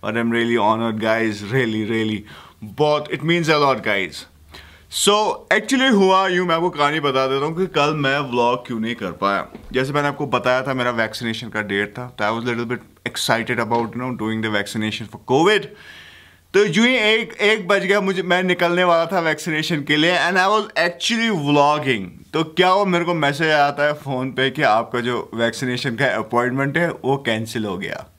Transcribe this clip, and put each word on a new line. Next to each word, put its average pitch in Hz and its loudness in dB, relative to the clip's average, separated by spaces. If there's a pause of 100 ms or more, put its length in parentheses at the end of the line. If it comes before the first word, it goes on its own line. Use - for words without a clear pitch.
But 107 -4
I'm 117 0
really 117 2
honored 110 0
guys, 110 0
really, 110 -2
really, 110 -2 (460)
But, 147 0
it 135 -6
means 160 0
a 156 4
lot 139 4
guys। 98 -2 (800)
So, 208 2 (180)
actually 254 2
हुआ 190 6
यूँ, 180 0
मैं 165 2
आपको 170 0
कहानी 147 0
बता 135 0
देता 135 0
हूँ 160 -4
कि 185 -2
कल 151 2
मैं 143 0
vlog 123 0
क्यों 117 -4
नहीं 113 -4
कर 98 -6
पाया। 95 -2 (240)
जैसे 131 -2
मैंने 143 0
आपको 143 -4
बताया 127 2
था 131 -4
मेरा 123 -2
vaccination 113 -4
का 107 -4
date 101 -2
था, 127 -12
तो - -2
I 110 -2
was 120 -4
little 117 -4
bit 120 -6 (320)
excited 117 -2
about, 117 -2
you 110 -10
know, 127 -6
doing 110 -2
the 107 -2
vaccination 107 -4
for - -16 (140)
covid। 175 4 (880)
तो 208 4
यूँ 214 2
ही 262 2
एक, 220 0
एक 202 0
बज 190 2
गया, 202 2
मुझे, 190 -2
मैं 180 2
निकलने 180 2
वाला 165 4
था 180 -2
vaccination 156 -2
के 147 2
लिए 170 4
and 165 0
I 185 4
was 208 2
actually 196 -2
vlogging। 143 0
तो 160 0
क्या 170 2
हुआ, 196 4
मेरे 175 0
को 175 0
message 156 0
आता 143 2
है 147 2
phone 135 -6
पे 131 0
कि 135 -4
आपका 117 2
जो 120 -4
vaccination 120 -2
का 135 0
अपॉइंटमेंट 127 0
है 170 0
वो 135 -2
cancel 113 -4
हो 95 -4
गया। - -10 (140)